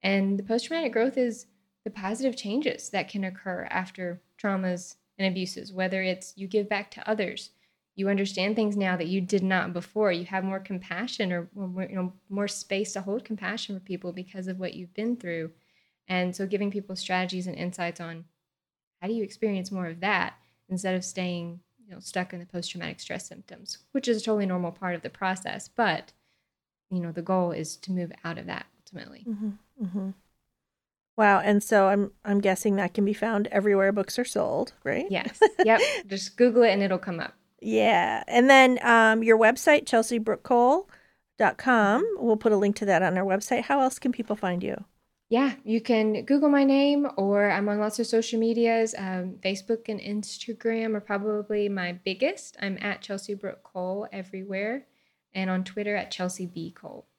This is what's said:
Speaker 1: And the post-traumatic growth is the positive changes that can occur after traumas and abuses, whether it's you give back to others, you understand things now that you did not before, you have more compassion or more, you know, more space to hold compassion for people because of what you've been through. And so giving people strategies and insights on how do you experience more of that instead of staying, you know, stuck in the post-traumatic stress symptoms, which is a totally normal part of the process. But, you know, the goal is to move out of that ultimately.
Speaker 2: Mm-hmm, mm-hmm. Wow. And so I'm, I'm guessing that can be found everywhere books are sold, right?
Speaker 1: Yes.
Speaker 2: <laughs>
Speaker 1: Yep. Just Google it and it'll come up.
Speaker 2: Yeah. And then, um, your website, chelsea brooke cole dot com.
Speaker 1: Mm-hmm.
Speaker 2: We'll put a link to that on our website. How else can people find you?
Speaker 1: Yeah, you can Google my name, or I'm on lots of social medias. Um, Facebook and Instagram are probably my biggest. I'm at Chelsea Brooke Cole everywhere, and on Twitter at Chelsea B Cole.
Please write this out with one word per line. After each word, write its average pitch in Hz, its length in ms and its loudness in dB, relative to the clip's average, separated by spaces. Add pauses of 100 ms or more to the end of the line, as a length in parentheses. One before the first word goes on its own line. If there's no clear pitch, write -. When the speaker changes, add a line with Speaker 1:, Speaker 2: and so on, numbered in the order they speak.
Speaker 1:
And 196 340 2
the 202 60 -4
post-traumatic 247 480 -2
growth 240 260 0
is 240 280 -2 (400)
the 220 60 -6
positive 226 440 -4
changes 247 540 -4
that 190 180 -4
can 196 160 -6
occur 185 480 -8
after 185 500 -6 (160)
traumas 185 600 -4 (200)
and 190 100 0
abuses, 185 440 -6
whether 185 300 -2
it's 185 340 -4
you 190 120 -10
give 202 200 0
back 208 240 -4
to - 180 -12
others, 214 420 -4 (440)
you 196 140 -2
understand 196 460 0
things 214 220 0
now 190 200 0
that 165 100 -4
you 190 140 0
did 185 220 0
not 185 300 0
before, 190 380 0
you 175 140 -2
have 190 180 -4
more 190 160 -4
compassion 190 720 -6
or 175 240 -4
more, 190 280 -6
you 185 120 -8
know, 180 180 -4 (160)
more 202 180 -2
space 202 460 -6
to 196 80 -6
hold 202 240 -6
compassion 208 520 -8
for 180 60 -14
people 180 280 -8
because 185 360 -12
of 185 120 -8
what 185 140 -6
you've 180 200 -14
been 226 220 -4
through. 170 360 -8 (560)
And 180 280 -2
so 196 100 -4
giving 202 260 -2
people 196 240 -8
strategies 185 520 -4
and 180 80 -8
insights 175 460 -6
on 165 240 -14 (760)
how 180 60 -6
do 220 60 -2
you 226 100 -2
experience 196 480 -4
more 185 160 -6
of 165 140 -10
that 190 320 0 (360)
instead 185 260 -2
of 185 100 -4
staying, 175 560 -6 (220)
you 202 100 -20
know, - 60 -20
stuck 180 340 -6
in 175 60 -10
the 175 60 -14
post-traumatic 175 540 -8
stress - 280 -10
symptoms, - 520 -18 (120)
which - 160 -4
is 220 140 0
a - 40 -12
totally 214 200 0
normal 180 260 -2
part 180 240 -6
of 170 60 -10
the - 80 -10
process. 190 580 -6
But, - 440 -2 (800)
you 185 100 -4
know, 170 120 -6
the 165 100 -8
goal 180 300 0
is 160 260 -8
to - 140 -10
move 180 200 -4 (120)
out 165 140 -8
of - 100 -12
that - 180 -8 (160)
ultimately. - 460 -18
Speaker 2:
Mm-hmm, 214 220 -6 (360)
mm-hmm. 190 240 -4 (1080)
Wow. 202 220 6
And 208 240 4
so 196 240 6
I'm, 202 240 2 (140)
I'm 202 140 2
guessing 196 360 2
that 185 180 -2
can 208 120 2
be 202 80 0
found 214 340 0
everywhere 196 440 4
books 202 260 -2
are 247 80 0
sold, - 480 -2 (100)
right? - 260 -2
Speaker 1:
Yes. - 300 -4 (120)
Speaker 2:
<laughs> - 140 2
Speaker 1:
Yep. 220 160 6 (260)
Just 196 300 -10
Google 240 260 6
it 226 80 8
and 196 100 2
it'll 185 160 0
come 180 220 -6
up. - 140 -10 (280)
Speaker 2:
Yeah. 220 680 2
And 240 220 6
then, 262 340 10
um, 226 400 6
your 226 140 8
website, 277 480 6
chelsea 233 320 2
brooke 220 260 -2
cole 254 460 4 (480)
dot 214 200 2
com. 226 460 4
Speaker 1:
Mm-hmm. 427 220 -2
Speaker 2:
We'll 220 120 4
put 220 140 2
a 208 60 6
link 202 200 2
to 214 80 -4
that 185 180 4
on 185 140 2
our 190 80 0
website. 208 380 0
How 277 180 2
else 262 180 0
can 247 120 -2
people 220 240 -4
find 180 280 -2
you? - 200 -6 (460)
Speaker 1:
Yeah, 247 240 2 (100)
you 220 160 0
can 220 460 2
Google 285 240 4
my 277 160 6
name, 285 500 4
or 202 340 4
I'm 202 200 0
on 208 100 0
lots 214 200 -2
of 233 80 0
social 226 300 0
medias. 226 600 2
Um, 185 440 -6
Facebook 202 460 -4
and 214 140 -6
Instagram 226 920 -4
are 208 60 -2
probably 208 680 -2
my 180 240 -4
biggest. 190 680 -4
I'm 196 200 -4
at 202 200 -4
Chelsea 196 320 -8
Brooke 196 300 -10
Cole 185 480 -6
everywhere, 196 760 -6 (460)
and 190 160 -2
on 185 140 0
Twitter 208 320 -4
at - 160 -6
Chelsea 180 360 -6
B 165 240 -10
Cole. - 340 -18 (140)